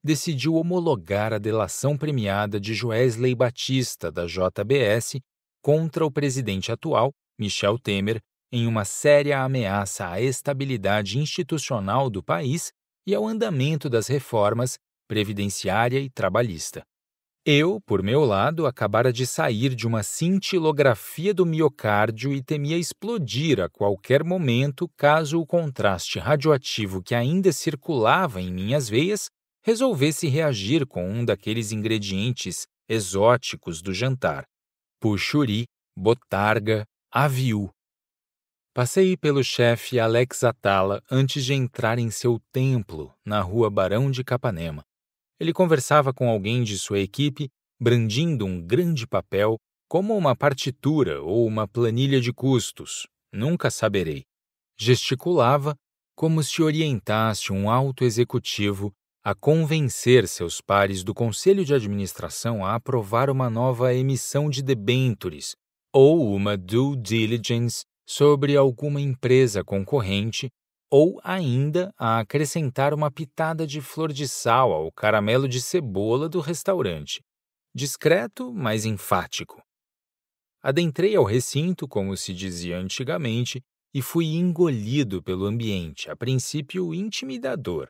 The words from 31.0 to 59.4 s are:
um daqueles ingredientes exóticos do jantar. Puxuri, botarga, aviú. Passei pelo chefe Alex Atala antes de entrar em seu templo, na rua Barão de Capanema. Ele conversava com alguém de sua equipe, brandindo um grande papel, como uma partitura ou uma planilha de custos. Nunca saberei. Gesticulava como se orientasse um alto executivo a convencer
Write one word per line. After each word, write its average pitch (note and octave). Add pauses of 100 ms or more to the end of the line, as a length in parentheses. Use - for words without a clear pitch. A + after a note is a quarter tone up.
um A#2+
daqueles G#2+
ingredientes G#2 (200)
exóticos G2+
do F#2
jantar. F#2+ (560)
Puxuri, A2+ (320)
botarga, G#2+ (260)
aviú. B2+ (1040)
Passei F#3
pelo C#3
chefe A#2+
Alex A#2
Atala G2
antes C3
de C#3
entrar B2
em A#2
seu A#2+ (140)
templo, A#2 (100)
na G#2
rua G#2
Barão G2+
de B2+
Capanema. E2+ (560)
Ele D#3+
conversava D3
com B2+
alguém A2+
de G#2
sua G2+
equipe, C#3 (320)
brandindo A#2+
um F2+
grande C3
papel, G#2 (320)
como G3+
uma D3+
partitura C3
ou A2
uma G#2+
planilha A#2+
de A#2+
custos. - (240)
Nunca C3
saberei. F2 (540)
Gesticulava C3+ (400)
como D#3+
se E3
orientasse A2+
um G2
alto C3
executivo G#2 (340)
a G2+
convencer C#3+